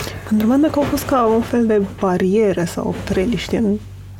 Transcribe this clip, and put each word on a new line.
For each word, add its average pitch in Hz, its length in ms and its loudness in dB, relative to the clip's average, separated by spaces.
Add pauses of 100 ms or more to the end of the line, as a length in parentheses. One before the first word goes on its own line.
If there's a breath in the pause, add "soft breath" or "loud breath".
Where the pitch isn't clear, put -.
(240 loud breath)
Mă - 60 -12
întrebam 220 300 4
dacă 302 180 2
au 285 60 2
fost 277 220 -2
ca 247 200 2
un 226 140 4
fel 233 260 0
de 214 140 4 (200)
bariere 185 640 2
sau - 220 -6
opreliști 185 680 -2
în, 214 220 0 (440)